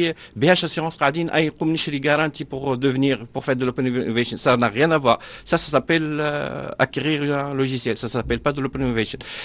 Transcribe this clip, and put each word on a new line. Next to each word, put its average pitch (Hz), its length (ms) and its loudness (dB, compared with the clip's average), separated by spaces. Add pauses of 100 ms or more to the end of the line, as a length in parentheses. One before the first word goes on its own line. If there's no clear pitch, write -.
(360)
بي 147 160 4
اش 180 120 4
اسيورونس 160 320 -4
قاعدين 156 340 0
اي 156 180 2
قوم 160 240 0
نشري 156 260 -2
جارانتي 147 460 0
pour 135 320 -2
devenir, 135 400 2
pour 120 280 -8
faire 135 100 2
de 127 100 0
l'open 127 220 0
innovation. 117 500 0
Ça 123 200 4
n'a 120 120 2
rien 135 220 2
à 160 80 4
voir. 127 200 4 (320)
Ça, 170 80 4
ça - 120 -6
s'appelle, 151 500 0
euh, 147 640 -2
acquérir 143 380 0
un 143 320 -2
logiciel. 131 420 0
Ça 120 120 -6
s'appelle 120 320 -2
pas 147 120 0
de 139 80 -6
l'open 135 220 -4
innovation. 113 360 0 (260)